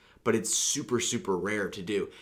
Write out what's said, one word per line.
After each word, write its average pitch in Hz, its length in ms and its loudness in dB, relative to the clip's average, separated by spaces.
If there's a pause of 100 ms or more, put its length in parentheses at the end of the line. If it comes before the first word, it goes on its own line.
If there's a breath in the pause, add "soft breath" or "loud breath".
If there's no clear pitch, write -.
(220 soft breath)
but 113 120 4
it's 107 180 0
super, 127 480 0
super 101 340 0
rare 98 360 -2
to 104 100 -10
do. 95 300 -2 (120)